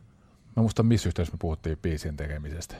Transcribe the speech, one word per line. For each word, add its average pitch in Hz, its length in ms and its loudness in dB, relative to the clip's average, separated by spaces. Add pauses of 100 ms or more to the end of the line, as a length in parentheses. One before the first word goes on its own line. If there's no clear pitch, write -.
(560)
mä 117 60 4
muistan, 113 240 4
missä 113 240 4
yhteydessä 85 240 -2
me - 80 -6
puhuttiin 80 360 -2
biisien 78 400 -4
tekemisestä, 76 640 -8